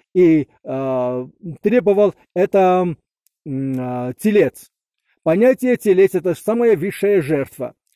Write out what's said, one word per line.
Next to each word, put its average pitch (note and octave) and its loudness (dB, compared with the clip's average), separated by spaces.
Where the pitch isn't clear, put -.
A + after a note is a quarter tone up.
и, D#3+ 4
а, C3 -6
требовал G3+ 2
это F3+ 0
м, C3+ -6
а, B2 -8
телец. G3+ -2
Понятие A#3+ 2
телец — F#3+ 2
это F3 -2
самая A3+ 0
высшая G3 -2
жертва. C3+ -6